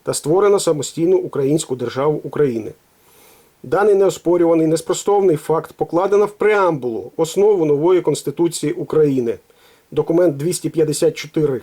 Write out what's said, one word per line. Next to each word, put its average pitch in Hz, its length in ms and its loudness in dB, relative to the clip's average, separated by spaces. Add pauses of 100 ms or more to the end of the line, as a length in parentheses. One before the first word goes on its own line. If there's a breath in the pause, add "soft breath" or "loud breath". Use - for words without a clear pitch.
та 135 120 -6
створено 196 460 2
самостійну 165 560 0
українську 147 600 -2
державу 131 480 -2
України. 135 480 -4 (920 soft breath)
Даний 196 300 2
неоспорюваний, 170 720 2
неспростовний 180 680 0
факт 143 360 -4
покладено 196 540 0
в 202 40 -6
преамбулу, 165 840 -2
основу 185 480 2
нової 156 360 2
Конституції 151 720 -2
України. 135 680 0 (520 soft breath)
Документ 165 460 2
двісті 156 340 -4
п'ятдесят 156 440 0
чотири 147 480 -2